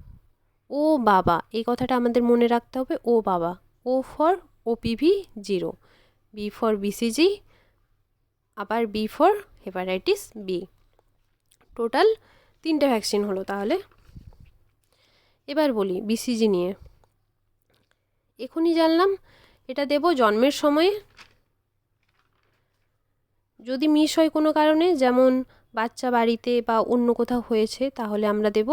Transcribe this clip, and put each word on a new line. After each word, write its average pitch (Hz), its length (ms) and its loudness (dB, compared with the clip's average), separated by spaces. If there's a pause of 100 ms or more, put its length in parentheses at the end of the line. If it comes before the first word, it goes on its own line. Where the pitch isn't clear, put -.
(680)
ও 302 280 2
বাবা, 185 440 2 (100)
এই 226 160 -4
কথাটা 247 280 -2
আমাদের 240 280 2
মনে 240 240 4
রাখতে 240 320 -4
হবে, 262 260 -4
ও 233 160 2
বাবা। 180 380 -4 (260)
O 254 160 0
for 330 360 0 (280)
ওপিভি 240 580 -2 (160)
জিরো, 180 340 -4 (600)
B 208 140 -8
for 220 260 -2
বিসিজি, 233 640 0 (1160)
আবার 220 280 -4
B 208 100 -4
for 277 420 2 (300)
hepatitis 190 800 -4
B। 185 200 -6 (1080)
টোটাল 302 400 0 (480)
তিনটে 302 240 0
ভ্যাকসিন 208 380 -2
হলো 190 180 -6
তাহলে। 202 380 -4 (1700)
এবার 285 260 0
বলি 196 280 -2
বিসিজি 226 460 -2
নিয়ে। 185 260 0 (1700)
এখনই 330 340 -2
জানলাম 330 440 2 (500)
এটা 277 180 -6
দেব 294 280 0
জন্মের 233 380 2
সময়ে। 330 480 0 (2750)
যদি 262 240 -2
মিস 302 320 2
হয় 320 100 4
কোনো 311 240 0
কারণে, 311 420 2
যেমন 254 480 2 (300)
বাচ্চা 233 380 -6
বাড়িতে 233 500 0
বা 226 180 0
অন্য 240 340 2
কোথাও 240 340 -2
হয়েছে, 226 420 -2
তাহলে 214 380 -4
আমরা 208 220 0
দেব 214 240 0